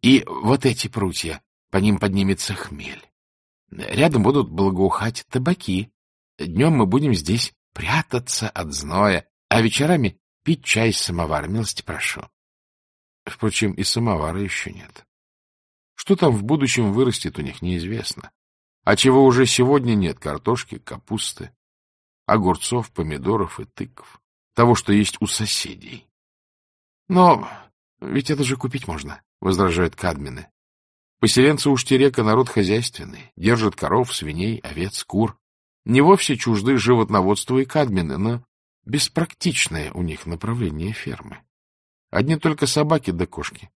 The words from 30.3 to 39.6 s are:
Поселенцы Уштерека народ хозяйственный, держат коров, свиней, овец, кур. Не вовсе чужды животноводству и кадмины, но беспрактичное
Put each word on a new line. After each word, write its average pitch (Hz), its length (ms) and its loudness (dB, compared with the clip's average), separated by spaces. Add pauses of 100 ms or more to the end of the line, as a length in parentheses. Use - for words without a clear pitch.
Поселенцы 139 500 4
Уштерека 131 540 2
народ 110 260 2
хозяйственный, - 840 -4
держат 110 400 0
коров, 107 400 -2
свиней, 85 440 -6
овец, 78 440 -8
кур. 110 360 -2 (460)
Не 123 160 4
вовсе 165 340 4
чужды 117 420 0
животноводству 107 840 2
и 131 60 0
кадмины, 92 520 -2
но 117 260 -2 (420)
беспрактичное - 1080 -4